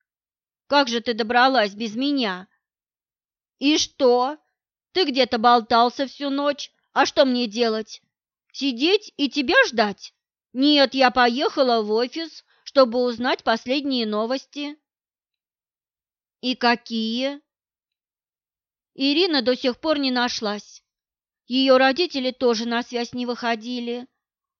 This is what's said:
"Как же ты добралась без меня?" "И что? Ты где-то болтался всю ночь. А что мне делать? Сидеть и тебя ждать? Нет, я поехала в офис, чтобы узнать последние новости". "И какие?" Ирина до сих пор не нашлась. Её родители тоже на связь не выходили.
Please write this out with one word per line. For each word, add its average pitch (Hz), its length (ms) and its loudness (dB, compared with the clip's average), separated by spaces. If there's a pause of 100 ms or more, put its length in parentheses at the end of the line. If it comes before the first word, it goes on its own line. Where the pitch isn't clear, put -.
(680)
"Как 277 200 2
же 233 140 -4
ты 240 120 -4
добралась 240 600 2
без 208 220 -8
меня?" 240 520 -4 (1120)
"И 294 180 2
что? 254 600 0 (560)
Ты 359 120 0
где-то 254 320 0
болтался 240 720 2
всю 285 220 -8
ночь. 285 420 -4 (220)
А 254 120 2
что 294 200 2
мне 247 220 0
делать? 220 540 -4 (500)
Сидеть 277 680 -2
и 285 120 -2
тебя 269 260 -2 (120)
ждать? 214 460 -4 (400)
Нет, 277 400 4
я 262 160 4
поехала 247 720 2
в 208 100 -6
офис, 254 540 -6 (180)
чтобы 254 400 2
узнать 247 400 -2
последние 254 600 -2
новости". 262 720 -6 (1600)
"И 247 140 -4
какие?" 240 840 -2 (1500)
Ирина 285 460 0
до 247 140 0
сих 247 240 -4
пор 311 180 -2
не 269 140 -2
нашлась. 226 720 -6 (640)
Её 262 300 4
родители 262 540 0
тоже 240 360 0
на 233 160 -2
связь 233 300 -8
не 247 120 -6
выходили. 240 840 -6 (520)